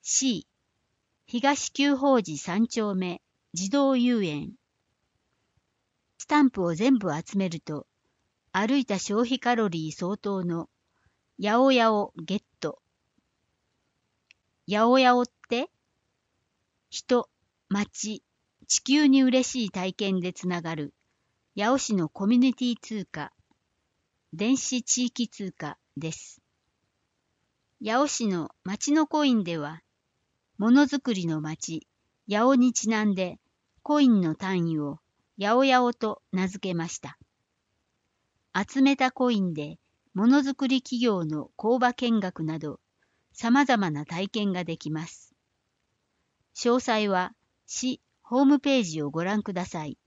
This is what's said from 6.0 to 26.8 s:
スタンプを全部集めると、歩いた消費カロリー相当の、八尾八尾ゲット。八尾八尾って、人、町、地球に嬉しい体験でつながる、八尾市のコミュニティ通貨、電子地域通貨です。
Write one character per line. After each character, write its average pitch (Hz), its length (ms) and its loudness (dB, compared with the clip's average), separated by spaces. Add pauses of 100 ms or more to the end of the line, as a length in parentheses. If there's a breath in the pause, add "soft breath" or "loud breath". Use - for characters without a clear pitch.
ス - 100 -18
タ 294 140 4
ン 269 80 6
プ 190 140 -4
を 170 120 0
全 240 220 2
部 190 160 -2
集 165 240 -6
め 190 120 0
る 165 100 -8
と、 - 280 -10 (720)
歩 220 200 0
い 262 80 0
た 196 140 -4
消 208 240 -2
費 247 140 -2
カ 240 180 0
ロ 220 120 0
リ 160 240 -6
ー - 0 -
相 180 240 -6
当 196 300 -4
の、 170 240 -4 (760)
八 214 180 2
尾 269 120 6
八 226 180 4
尾 208 220 -2 (100)
ゲ 190 120 -6
ッ 208 80 -6 (180)
ト。 151 200 -8 (1800)
八 208 220 2
尾 254 120 6
八 247 180 6
尾 247 60 2
っ - 20 -2 (240)
て、 165 200 -4 (1200)
人、 - 400 -2 (380)
町、 208 560 -6 (440)
地 - 120 0
球 294 280 4
に 269 160 6
嬉 254 260 2
し 240 160 -4
い 190 60 -6
体 185 220 -6
験 190 280 -2
で 180 100 -4
つ - 160 -8
な 175 140 -4
が 165 120 -8
る、 147 200 -10 (640)
八 214 160 0
尾 277 40 0
市 233 180 -2
の 170 120 0
コ - 200 -4
ミ 247 100 4
ュ - 20 6
ニ 254 140 4
テ 254 120 -4
ィ 240 140 0
通 208 260 -10
貨、 - 280 -12 (1000)
電 214 240 0
子 247 280 -4
地 247 240 0
域 233 200 -4
通 190 240 -10
貨 - 260 -12 (200)
で 156 160 -8
す。 - 280 -20 (1400)